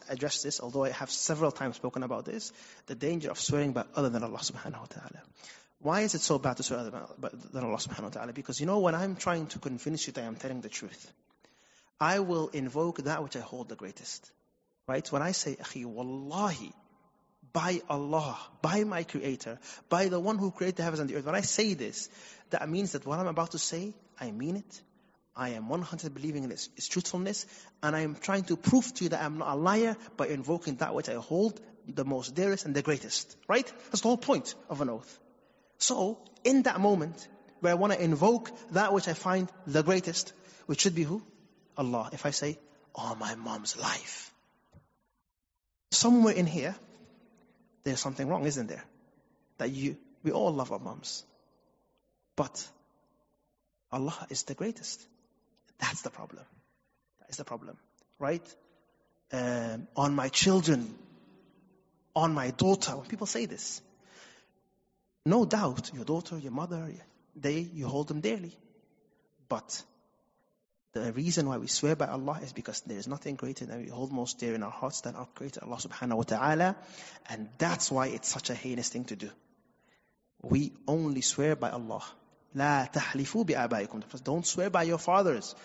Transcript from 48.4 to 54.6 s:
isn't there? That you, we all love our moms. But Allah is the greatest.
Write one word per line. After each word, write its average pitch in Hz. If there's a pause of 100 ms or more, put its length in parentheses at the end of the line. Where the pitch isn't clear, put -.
isn't 139
there? - (760)
That 120
you, 135 (260)
we 156
all 185
love 131
our 101
moms. - (1120)
But - (1200)
Allah 135
is 135
the -
greatest. - (720)